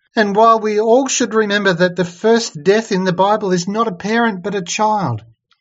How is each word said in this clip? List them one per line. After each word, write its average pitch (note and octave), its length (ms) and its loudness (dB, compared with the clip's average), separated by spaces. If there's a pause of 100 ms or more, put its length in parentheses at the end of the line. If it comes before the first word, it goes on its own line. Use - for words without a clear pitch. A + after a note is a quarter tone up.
(160)
And G3+ 200 0
while A3+ 240 6
we G#3 200 -2
all A#3 280 2
should A3+ 260 -2
remember G3+ 400 0
that F3 220 0
the F#3 100 -2
first A3 580 -2
death G#3+ 280 2
in F#3+ 120 0
the F#3 100 0
Bible G3 380 0
is F3+ 160 -2
not A3 200 -2
a G3 80 -8
parent G#3+ 480 -2
but G3 100 -6
a G3+ 80 -4
child, F#3+ 640 -2 (360)